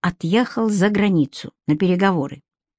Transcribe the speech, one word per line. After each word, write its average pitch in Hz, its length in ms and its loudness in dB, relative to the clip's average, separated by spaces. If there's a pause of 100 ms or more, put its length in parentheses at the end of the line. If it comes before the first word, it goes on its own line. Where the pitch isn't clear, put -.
отъехал 220 680 -2
за 202 200 2
границу 202 640 0 (140)
на 151 100 0
переговоры. 180 640 0 (360)